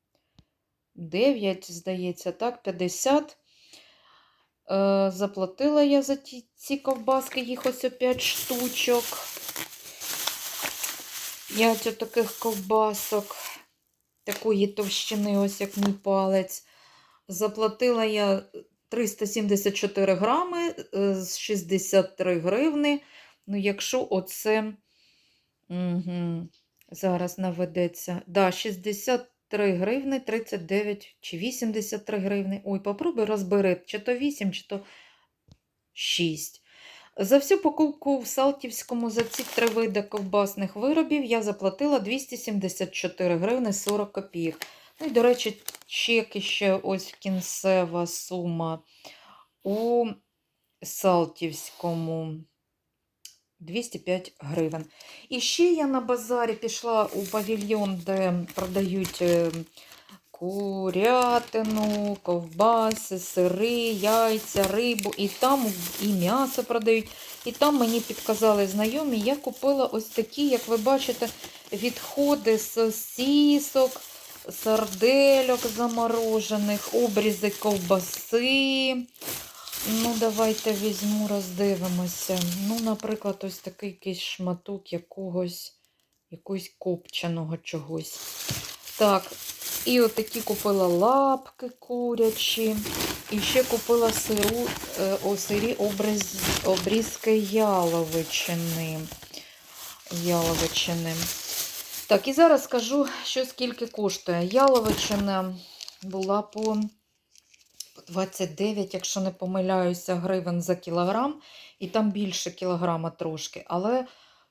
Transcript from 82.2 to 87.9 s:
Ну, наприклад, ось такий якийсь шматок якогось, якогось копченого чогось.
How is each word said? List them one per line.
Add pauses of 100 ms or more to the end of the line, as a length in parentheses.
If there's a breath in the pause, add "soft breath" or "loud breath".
Ну,
наприклад,
ось
такий
якийсь
шматок
якогось, (520)
якогось
копченого
чогось. (800)